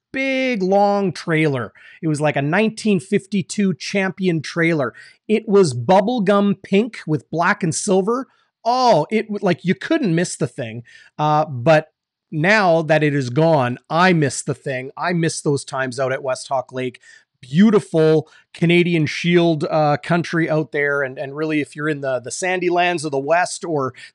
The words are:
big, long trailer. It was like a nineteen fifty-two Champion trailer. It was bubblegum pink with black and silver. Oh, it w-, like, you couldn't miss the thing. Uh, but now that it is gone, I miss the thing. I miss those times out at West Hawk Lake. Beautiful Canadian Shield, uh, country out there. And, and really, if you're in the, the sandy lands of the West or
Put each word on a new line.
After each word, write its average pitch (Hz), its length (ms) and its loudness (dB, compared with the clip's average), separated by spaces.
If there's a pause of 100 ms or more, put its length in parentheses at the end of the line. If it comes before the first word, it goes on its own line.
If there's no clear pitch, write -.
(120)
big, 262 500 -2
long 202 480 2
trailer. 147 640 -2 (300)
It 165 60 -2
was 147 120 -2
like 151 160 0
a 139 60 0
nineteen 208 580 0
fifty-two 196 720 -2
Champion 185 680 -2
trailer. 165 500 0 (340)
It 220 220 0
was 190 240 4
bubblegum 202 880 2
pink 220 440 0
with 156 240 -4
black 175 320 0
and 160 120 0
silver. 208 520 0 (360)
Oh, 233 480 4
it 220 120 2
w-, 208 180 -6
like, 180 240 -2
you 185 100 2
couldn't 277 400 0
miss 175 220 -2
the 156 100 -4
thing. 117 360 -10 (340)
Uh, 151 300 2
but 156 480 2 (360)
now 170 520 2
that 156 200 2
it 147 120 2
is 131 160 -4
gone, 135 480 2 (100)
I 175 240 2
miss 147 300 0
the 139 120 -4
thing. 131 440 -8
I 175 160 -2
miss 165 260 -2
those 143 240 -2
times 131 340 -6
out 131 140 0
at 139 100 -6
West 131 260 -6
Hawk 131 260 -4
Lake. 127 260 -6 (400)
Beautiful 160 880 2 (240)
Canadian 170 540 2
Shield, 170 560 0
uh, 147 360 0
country 170 520 -2
out 156 220 -2
there. 143 300 0
And, 131 180 -8
and 139 160 -10
really, 156 240 -2
if - 160 -8
you're 151 120 -4
in 143 120 -2
the, 135 180 -2
the 120 140 -12
sandy 180 360 -2
lands 175 360 0
of 151 80 -6
the 139 80 0
West 165 440 -2
or 139 300 -4 (200)